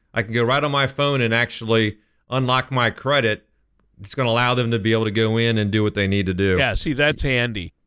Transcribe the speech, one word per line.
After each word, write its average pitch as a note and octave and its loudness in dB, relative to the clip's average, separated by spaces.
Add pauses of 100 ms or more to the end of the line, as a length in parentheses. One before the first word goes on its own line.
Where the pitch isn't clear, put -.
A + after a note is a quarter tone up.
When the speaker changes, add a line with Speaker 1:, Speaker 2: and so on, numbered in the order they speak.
(140)
Speaker 1:
I A#2 -2
can A2 -6
go A#2 0
right C3+ 0
on D3 -2
my C#3 0
phone C#3+ 0
and A2+ 0
actually A2+ 0 (320)
unlock B2+ 0
my B2 2
credit. B2 0 (520)
It's - -14
gonna B2+ -2
allow A#2+ 2
them B2 0
to A#2 2
be A2 0
able A2+ 2
to A2 -2
go A2 2
in A#2 2
and G#2 0
do G#2+ 2
what G#2+ 0
they G2+ 0
need G2 0
to F#2 0
do. F#2+ 2
Speaker 2:
Yeah, A#2+ 0
see, D#3 -2
that's D3 0
handy. A#2+ -2 (140)